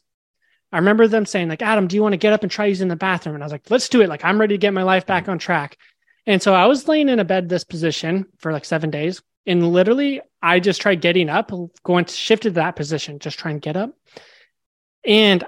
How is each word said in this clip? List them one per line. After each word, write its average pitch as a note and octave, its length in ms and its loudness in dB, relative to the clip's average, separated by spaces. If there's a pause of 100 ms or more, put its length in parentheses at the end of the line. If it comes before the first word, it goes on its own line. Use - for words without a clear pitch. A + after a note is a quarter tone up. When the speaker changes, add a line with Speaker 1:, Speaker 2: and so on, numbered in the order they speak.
(720)
Speaker 1:
I F3+ 60 -4
remember G#3+ 300 4
them G#3+ 180 0
saying, F3+ 240 -4
like, D#3 120 -8
"Adam, G#3+ 260 0
do F3+ 80 -4
you G#3 80 2
wanna G3+ 140 0
get G#3+ 160 2
up G#3+ 100 0
and F#3 80 -6
try G#3 140 -4
using F#3+ 240 0
the E3+ 60 -2
bathroom?" E3+ 400 -4
And D3 80 -10
I - 20 -10
was D3 80 -10
like, - 160 -16
"Let's B3 180 0
do B3 140 4
it. F#3 80 4
Like, D3+ 160 -8
I'm G3 140 2
ready G#3 160 2
to F#3+ 40 -6
get G3+ 140 0
my F#3+ 100 -2
life F#3 220 2
back F3+ 180 -2
Speaker 2:
Mm-hmm. G3 80 -6
Speaker 1:
on E3+ 80 -4
track." D3+ 380 -4 (500)
And G3 140 2
so G3 120 4
I F#3 120 6
was C4 240 2
laying D4+ 180 2
in B3 120 2
a F#3+ 60 0
bed, F#3 220 -2
this F3+ 160 -2
position, E3 640 -4 (140)
for, D#3+ 120 -6
like, D3 140 -6
seven D#3+ 240 -2
days. D3+ 320 -6 (240)
And F3 260 2
literally, B3 480 2 (220)
I F3 180 4
just F#3 220 0
tried F#3+ 180 2
getting F3 300 0
up, F#3+ 220 -2 (320)
going F3 200 2
to, - 100 -8
shifted A3 360 0
to F3 60 -4
that E3+ 200 -2
position, D3 440 -8
just - 200 -12
try E3 120 -8
and D3 100 -8
get D#3 160 -6
up. A3+ 140 -6 (1120)
And G#3 420 4